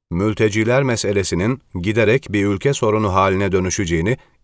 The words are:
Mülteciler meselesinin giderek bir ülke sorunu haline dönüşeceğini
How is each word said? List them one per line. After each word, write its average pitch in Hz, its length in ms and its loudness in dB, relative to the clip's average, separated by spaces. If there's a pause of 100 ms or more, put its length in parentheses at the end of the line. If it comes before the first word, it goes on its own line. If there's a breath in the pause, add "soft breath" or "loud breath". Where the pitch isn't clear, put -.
(120)
Mülteciler 110 720 0
meselesinin 104 800 -2 (200)
giderek 107 480 0
bir 101 160 0
ülke 101 280 0
sorunu 107 400 0
haline 98 380 2
dönüşeceğini 90 680 0 (260 soft breath)